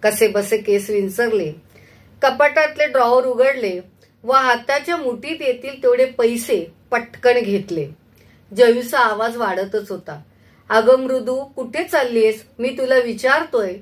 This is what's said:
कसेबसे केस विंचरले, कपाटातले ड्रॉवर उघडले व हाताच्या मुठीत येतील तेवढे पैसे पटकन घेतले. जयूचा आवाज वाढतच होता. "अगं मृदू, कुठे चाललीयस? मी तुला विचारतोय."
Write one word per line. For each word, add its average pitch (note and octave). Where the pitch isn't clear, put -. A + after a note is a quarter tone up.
कसेबसे G#3+
केस G3+
विंचरले, G3+
कपाटातले D4
ड्रॉवर B3+
उघडले B3
व A#3
हाताच्या C4
मुठीत C#4
येतील C4
तेवढे B3+
पैसे A#3
पटकन B3
घेतले. G3
जयूचा A#3+
आवाज A3+
वाढतच G3+
होता. D#3
"अगं A3+
मृदू, C4
कुठे C#4
चाललीयस? A#3
मी B3
तुला C4
विचारतोय." A#3+